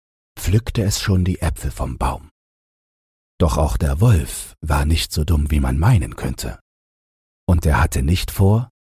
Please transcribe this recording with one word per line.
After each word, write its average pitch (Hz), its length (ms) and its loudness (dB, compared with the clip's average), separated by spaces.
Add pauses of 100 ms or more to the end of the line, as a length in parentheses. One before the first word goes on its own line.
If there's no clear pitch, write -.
(380)
pflückte 101 460 0
es 104 160 -2
schon 92 240 0
die 92 160 -2
Äpfel - 320 -4
vom 64 260 -8
Baum. - 320 -6 (1080)
Doch 80 180 2
auch 78 180 0
der 71 240 -2
Wolf 101 600 0
war 71 240 -2
nicht 78 260 0
so 76 140 -2
dumm, 73 260 0
wie 76 80 2
man 65 180 0
meinen 90 380 2
könnte. - 460 -8 (840)
Und 85 220 2
er 76 140 2
hatte 69 240 0
nicht 85 260 0
vor, 107 400 2 (160)